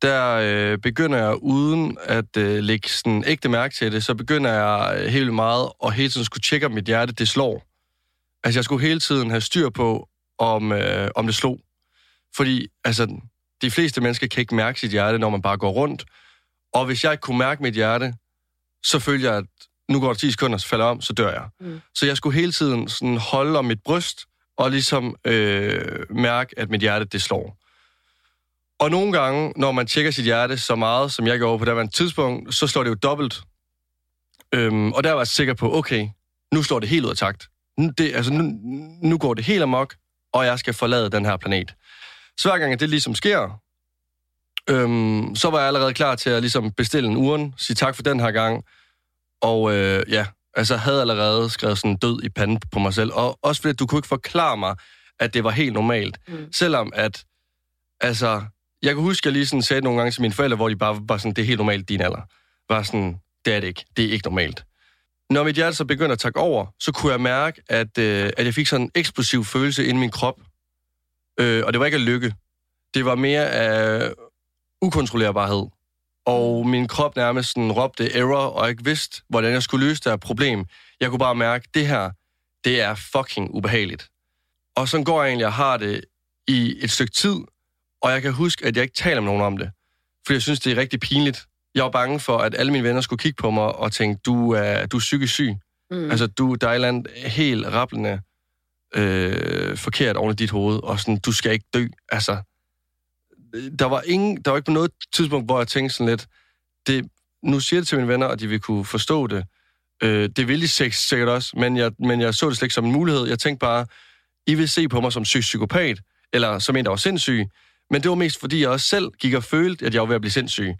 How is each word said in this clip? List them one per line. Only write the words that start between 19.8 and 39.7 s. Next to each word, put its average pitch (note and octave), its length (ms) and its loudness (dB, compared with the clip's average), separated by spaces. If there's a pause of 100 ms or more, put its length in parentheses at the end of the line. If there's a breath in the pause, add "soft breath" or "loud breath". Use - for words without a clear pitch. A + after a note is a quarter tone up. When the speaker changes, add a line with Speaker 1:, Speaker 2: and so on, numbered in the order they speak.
Speaker 1:
nu C#3 100 2
går C3 60 2
der B2 80 2
ti C3+ 160 0
sekunder, A#2 280 0
så - 100 -8
falder A2+ 160 2
jeg A#2 60 4
om, A#2+ 100 -2
så - 120 -6
dør G#2 180 0
jeg. - 180 -8 (120)
Speaker 2:
Mm. E3 200 -12 (140)
Speaker 1:
Så - 120 0
jeg C#3 100 0
skulle D3 240 0
hele F3 120 0
tiden B2 360 0
sådan A#2+ 280 -2
holde C#3 420 0
om C3+ 60 2
mit A2+ 180 -2
bryst, - 440 -2 (300)
og C3 140 2
ligesom, C3+ 540 0
øh, G#2 760 0 (100)
mærke, A#2+ 480 0
at A2 120 -6
mit G#2 100 0
hjerte, G#2+ 240 2
det G2+ 180 -4
slår. - 340 -4 (1200)
Og D3 120 2
nogle F#3+ 220 2
gange, C#3+ 440 2
når C3+ 160 2
man B2 140 0
tjekker D3+ 240 2
sit C3 140 -2
hjerte A#2+ 340 2
så A#2+ 160 -2
meget, A#2+ 380 2
som A2+ 140 -2
jeg A#2+ 120 2
gjorde A#2 200 2
på A2 60 -4
daværende A#2 280 0
tidspunkt, D3+ 600 -2
så - 120 0
slår C3+ 160 2
det A#2+ 80 0
jo A2 40 0
dobbelt. C#3 480 -2 (1120)
Øhm, A2 380 2
og C3 120 2
der D#3+ 80 4
var C#3+ 80 2
jeg A#2+ 60 0
sikker C3 280 0
på, A#2 220 0
okay, A#2 320 -2 (440)
nu D#3 100 4
slår C#3 180 0
det G#2+ 80 -4
helt D3+ 160 2
ud G#2+ 60 0
af - 60 -4
takt. G2+ 320 -4 (300)
Nu, D#3 200 2
det, D3+ 160 2
altså, A#2+ 180 0
nu, D#3 100 2 (600)
nu E3 160 4
går C#3 160 0
det A2+ 100 -6
helt F#3 180 2
amok, C3 320 0 (380)